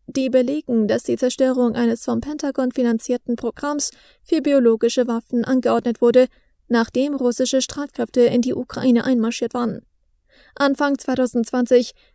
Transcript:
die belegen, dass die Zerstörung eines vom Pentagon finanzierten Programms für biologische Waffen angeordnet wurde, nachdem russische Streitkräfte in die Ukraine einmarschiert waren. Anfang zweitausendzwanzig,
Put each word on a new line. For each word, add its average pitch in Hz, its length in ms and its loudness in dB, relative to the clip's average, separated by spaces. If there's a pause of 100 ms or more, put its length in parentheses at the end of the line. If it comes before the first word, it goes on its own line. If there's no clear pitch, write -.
die 262 240 -4
belegen, 254 580 0
dass 220 140 0
die 240 140 -2
Zerstörung 254 580 0
eines 233 300 0
vom 233 180 -2
Pentagon 269 500 -4
finanzierten 240 640 -2
Programms 294 540 -6 (320)
für 320 180 0
biologische 240 640 2
Waffen 233 380 -4
angeordnet 233 560 0
wurde, 247 280 6 (400)
nachdem 269 460 0
russische 254 460 0
Streitkräfte 254 640 -2
in 240 180 4
die 247 140 -2
Ukraine 240 500 0
einmarschiert 233 480 -2
waren. 240 320 -6 (720)
Anfang 277 420 0
zweitausendzwanzig, 247 960 0 (220)